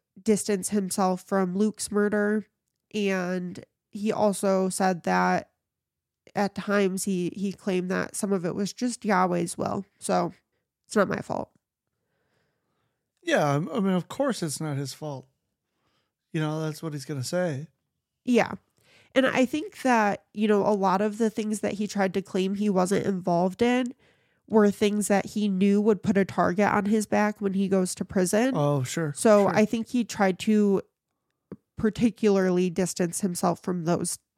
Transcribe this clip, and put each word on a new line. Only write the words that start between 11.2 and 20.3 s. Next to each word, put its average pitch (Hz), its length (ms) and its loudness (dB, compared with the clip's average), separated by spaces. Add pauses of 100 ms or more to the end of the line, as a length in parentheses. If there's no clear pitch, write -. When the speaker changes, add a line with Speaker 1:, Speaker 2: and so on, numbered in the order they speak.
Speaker 2:
Yeah, 277 240 2
I, 143 100 2
I 226 240 -2
mean, 190 140 2
of 180 160 -2
course 269 340 -2
it's 147 160 -6
not 151 180 -4
his 139 160 -8
fault. 139 340 -12 (1040)
You 160 100 -2
know, 156 200 -2
that's 151 200 -6
what 160 120 -8
he's 139 120 -10
gonna 139 180 -6
say. 165 440 -4 (580)
Speaker 1:
Yeah. 240 260 2 (640)
And 262 120 4
I 254 180 2
think 311 380 -8
that, 226 400 2 (100)